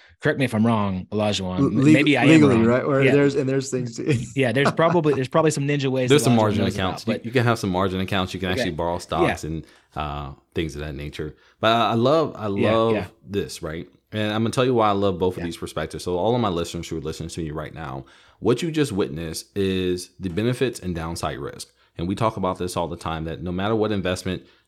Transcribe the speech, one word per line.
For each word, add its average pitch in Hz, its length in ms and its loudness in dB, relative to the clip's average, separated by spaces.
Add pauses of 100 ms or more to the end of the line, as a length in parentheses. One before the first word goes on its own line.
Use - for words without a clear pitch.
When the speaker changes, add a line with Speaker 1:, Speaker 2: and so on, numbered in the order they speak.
(200)
Speaker 1:
correct 147 180 0
me 139 60 2
if 117 100 -2
I'm 107 120 4
wrong, 101 400 0
Olajuwon, 95 520 -2
Speaker 2:
L-, 139 80 4
Speaker 1:
m-, - 100 0
Speaker 2:
leg-, 143 180 6
Speaker 1:
maybe 143 220 4
I 120 100 4
Speaker 2:
legally, 147 300 8
Speaker 1:
am 113 100 4
wrong. - 20 4
Speaker 2:
right? 123 160 2
Or 135 180 2
Speaker 1:
Yeah. 135 100 4
Speaker 2:
there's, 143 220 4
and 139 140 0
there's 135 220 -2
things. 127 280 -4
<laughs> 131 380 -2
Speaker 1:
Yeah, 127 160 2
there's 139 200 4
probably, 165 420 2
there's 127 140 -2
probably 160 220 4
some 143 160 -2
ninja 143 240 0
ways 127 200 2
Speaker 3:
There's 147 120 6
some 127 120 6
Speaker 1:
Olajuwon - 20 6
Speaker 3:
margin 107 280 4
Speaker 1:
knows 104 100 0
Speaker 3:
accounts. 92 300 -2
Speaker 1:
about, 110 80 0
Speaker 3:
You, 101 60 -2
Speaker 1:
but - 80 -14
Speaker 3:
you 117 60 -10
can 123 120 4
have 117 140 2
some 101 120 -2
margin 92 300 0
accounts. 95 340 -2
You 87 60 -6
can 92 100 -2
Speaker 1:
Okay. 107 100 -2
Speaker 3:
actually 90 160 -2
borrow 87 220 -2
stocks - 440 -2
Speaker 1:
Yeah. 80 80 -6
Speaker 3:
and, 80 160 -6 (300)
uh, 73 360 -6 (220)
things 78 220 -4
of 71 60 -8
that 76 120 -8
nature. 73 400 -10 (240)
But 110 140 2
I, 113 200 2
I - 20 0
love, 135 420 2
I 107 120 -6
Speaker 1:
Yeah, 101 240 2
Speaker 3:
love 113 200 4
Speaker 1:
yeah. 98 140 -2 (200)
Speaker 3:
this, 90 360 -6
right? 82 260 -8 (240)
And 107 200 -2
I'm 110 100 0
gonna 113 100 0
tell 131 120 2
you 131 100 2
why 107 140 4
I 104 40 4
love 98 260 2
both 92 160 0
of - 40 -10
Speaker 1:
Yeah. 87 80 -6
Speaker 3:
these 85 100 -8
perspectives. - 480 -8
So 90 120 -2
all 104 180 2
of 123 60 0
my 110 80 0
listeners 85 400 -4
who 82 100 -6
are - 20 -8
listening 80 300 -8
to 85 120 -8
me 78 80 -6
right 73 240 -10
now, 69 300 -10 (360)
what 120 220 2
you 165 80 -4
just 147 220 0
witnessed 80 640 -6
is 92 540 -2 (100)
the 95 80 -4
benefits 110 520 -2
and 90 140 -6
downside 80 440 -6
risk. - 340 -12 (260)
And 87 80 -4
we 98 80 -2
talk 110 220 -2
about 92 220 -4
this 90 180 -6
all 85 120 -2
the 85 80 -8
time, 80 280 -6
that 80 180 -8
no 90 80 -6
matter 98 240 -2
what 107 160 2
investment 92 560 -2 (220)